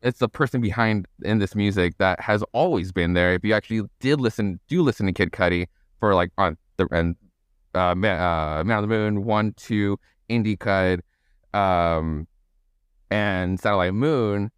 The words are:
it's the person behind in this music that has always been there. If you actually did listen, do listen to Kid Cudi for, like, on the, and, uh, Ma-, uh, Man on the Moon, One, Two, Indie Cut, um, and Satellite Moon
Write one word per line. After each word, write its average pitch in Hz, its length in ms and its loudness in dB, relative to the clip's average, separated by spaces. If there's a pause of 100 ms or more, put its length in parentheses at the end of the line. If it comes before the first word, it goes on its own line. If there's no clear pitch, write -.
it's 123 160 -2
the 123 100 0
person 131 320 -2
behind 107 460 0 (180)
in 107 140 2
this 98 160 0
music 98 440 2
that 95 220 2
has 107 220 0 (100)
always 123 380 0
been 87 220 0
there. 90 200 2
If 90 120 -2
you 107 100 2
actually 107 280 -2 (180)
did 143 200 0
listen, 104 380 -2 (100)
do 175 140 0
listen 117 240 0
to 95 60 0
Kid 87 180 0
Cudi 87 360 0 (340)
for, 104 140 4
like, 87 240 2
on 90 180 0 (220)
the, 92 120 0
and, 85 260 0 (580)
uh, 90 200 2
Ma-, 95 140 0
uh, 82 560 0
Man 110 140 0
on 104 40 -2
the 104 60 -4
Moon, 107 360 0
One, 107 320 -2
Two, 101 420 -2 (320)
Indie 110 280 0
Cut, 92 420 2 (540)
um, 85 720 0 (840)
and 95 500 -2
Satellite 95 340 0
Moon 107 640 0